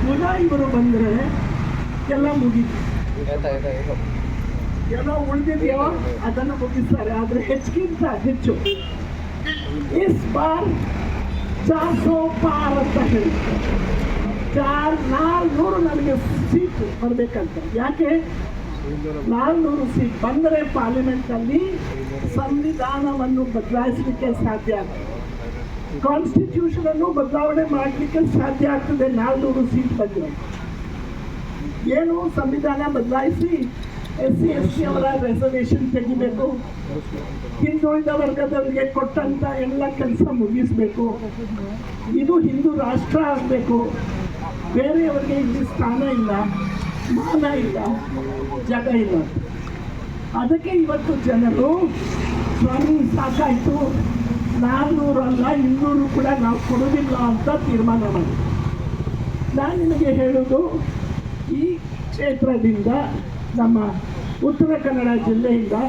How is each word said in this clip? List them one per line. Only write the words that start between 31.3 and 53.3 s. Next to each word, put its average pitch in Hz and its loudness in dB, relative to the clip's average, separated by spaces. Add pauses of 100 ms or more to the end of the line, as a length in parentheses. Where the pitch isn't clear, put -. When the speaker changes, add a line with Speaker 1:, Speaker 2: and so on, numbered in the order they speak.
Speaker 1:
ಏನು 330 2 (220)
ಸಂವಿಧಾನ 277 0 (140)
ಬದಲಾಯಿಸಿ 262 0 (720)
ಎಸ್ 262 4
ಸಿ, 330 4 (100)
ಎಸ್ - 0
ಟಿ 320 0
ಅವರ 269 2 (200)
ರಿಸರ್ವೇಶನ್ 254 2
ತೆಗಿಬೇಕು, 240 0 (1160)
ಹಿಂದುಳಿದ 302 2 (100)
ವರ್ಗದವರಿಗೆ 269 0 (120)
ಕೊಟ್ಟಂತ 277 0 (200)
ಎಲ್ಲ 277 -2 (180)
ಕೆಲಸ 240 2 (180)
ಮುಗಿಸ್ಬೇಕು. 226 0 (1120)
ಇದು 285 2 (120)
ಹಿಂದೂ 285 2 (140)
ರಾಷ್ಟ್ರ 262 2 (100)
ಆಗ್ಬೇಕು. 254 2 (960)
ಬೇರೆಯವರಿಗೆ 277 2
ಇಲ್ಲಿ 262 0
ಸ್ಥಾನ 240 0 (180)
ಇಲ್ಲ, 214 2 (840)
ಮಾನ 302 2 (200)
ಇಲ್ಲ, 294 -2 (920)
ಜಾಗ 240 0 (160)
ಇಲ್ಲ. 190 0 (1300)
ಅದಕ್ಕೆ 320 0 (120)
ಇವತ್ತು 302 0 (140)
ಜನರು 240 4 (920)
"ಸ್ವಾಮಿ 285 4 (200)
ಸಾಕಾಯ್ತು, 269 2 (880)